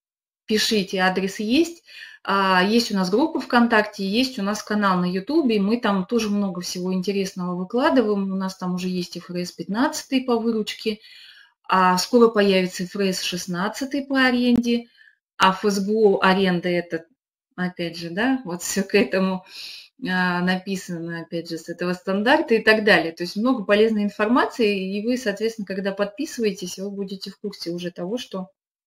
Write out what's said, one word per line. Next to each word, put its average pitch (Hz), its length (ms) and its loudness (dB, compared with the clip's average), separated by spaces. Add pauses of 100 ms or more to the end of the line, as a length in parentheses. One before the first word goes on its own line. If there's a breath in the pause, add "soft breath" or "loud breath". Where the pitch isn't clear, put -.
(460)
пишите, 208 540 0
адрес 190 400 0
есть. 254 440 0 (400 loud breath)
А, 190 400 4
есть 226 280 2
у 202 40 -2
нас 180 140 2
группа 285 300 2
ВКонтакте, 226 680 2
есть 240 340 0
у 196 40 -4
нас 208 200 -4
канал 202 360 2
на 180 60 0
Ютубе, 220 520 0
и - 20 2
мы 208 200 2
там 202 260 0
тоже 220 240 0
много 196 320 -2
всего 180 320 -6
интересного 185 640 -4
выкладываем. 208 760 0
У 190 40 -4
нас 190 220 -6
там 180 180 -4
уже 180 140 -4
есть 180 260 -6
и 175 40 -8
Ф - 100 -18
Р 180 160 -6
С 175 60 -12
пятнадцатый 254 720 -4
по 240 160 0
выручке, 220 600 -4 (640 loud breath)
а 185 340 4
скоро 233 320 4
появится 190 540 2
и - 40 -2
Ф - 80 -14
Р 196 180 0
С - 80 -6
шестнадцатый 208 840 -6
по 269 200 0
аренде, 240 640 2 (500 soft breath)
а 190 140 4
Ф - 120 -6
С 202 220 2
Б 208 80 0
У 214 280 4
аренда — 185 500 2
это 170 340 -4 (520)
опять 175 400 -6
же, 170 140 -10
да, 247 340 0
вот 175 180 -8
все - 200 -2
к - 120 -2
этому, 190 500 2 (640 loud breath)
а, 180 340 0
написано, 180 800 -4
опять 165 280 -8
же, 165 100 -8
с - 100 -16
этого 180 240 -4
стандарта 226 640 2
и 214 80 0
так 220 220 4
далее. 165 280 4
То 175 100 -8
есть 175 140 -8
много 233 280 0
полезной 208 380 4
информации, 208 960 0
и 202 60 -8
вы, 247 120 0
соответственно, 220 500 -4
когда 196 260 -4
подписываетесь, 202 840 -4
вы 202 120 -8
будете 196 400 -10
в - 80 -20
курсе 190 320 -10
уже 175 200 -6
того, 185 280 -8
что 190 300 -10 (380)